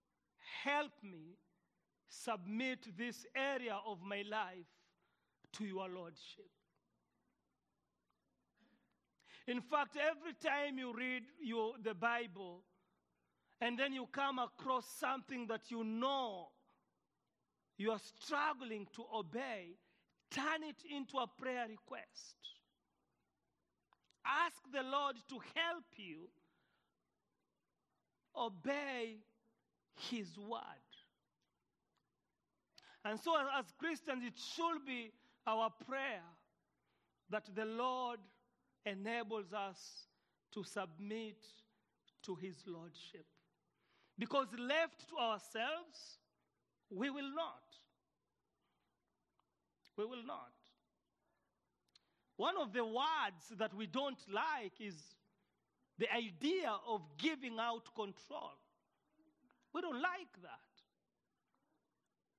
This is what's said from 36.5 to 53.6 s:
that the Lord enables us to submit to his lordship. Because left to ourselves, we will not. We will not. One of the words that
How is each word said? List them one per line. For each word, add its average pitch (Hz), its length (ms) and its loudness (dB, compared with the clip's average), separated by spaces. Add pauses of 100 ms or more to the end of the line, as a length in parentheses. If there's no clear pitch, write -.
that 208 160 0 (100)
the 220 100 2
Lord 240 540 2 (680)
enables 208 680 0
us 196 540 -6 (440)
to 202 120 -2
submit 202 720 -4 (840)
to 185 120 -4
his 180 220 -6 (100)
lordship. 170 580 -10 (920)
Because 240 300 4 (100)
left 294 520 2
to 339 80 -10
ourselves, 247 1000 -2 (720)
we 220 200 0
will 277 240 -4
not. 320 280 -2 (2250)
We 208 80 2
will 240 200 -4
not. 170 260 -8 (1900)
One 330 200 4
of 247 160 2
the 240 100 4
words 226 760 2
that 208 160 2